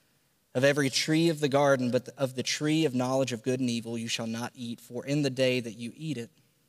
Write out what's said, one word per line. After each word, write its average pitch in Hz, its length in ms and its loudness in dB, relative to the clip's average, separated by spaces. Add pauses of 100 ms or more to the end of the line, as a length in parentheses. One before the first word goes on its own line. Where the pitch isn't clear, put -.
(540)
of 127 80 0
every 139 280 4
tree 160 400 2
of 151 100 -2
the 147 80 2
garden, 135 420 4
but 123 280 -2
of 127 160 -2
the 123 80 -4
tree 156 420 0
of 127 100 0
knowledge 127 380 0
of 110 100 -8
good 131 180 0
and 123 100 0
evil 117 260 -4
you 117 120 -6
shall 117 180 -4
not 113 280 -6
eat, 120 240 -10
for - 280 -12
in 147 160 0
the 139 80 2
day 127 300 2
that 113 180 -10
you 117 180 -10
eat 151 220 -6
it, 113 100 -10 (400)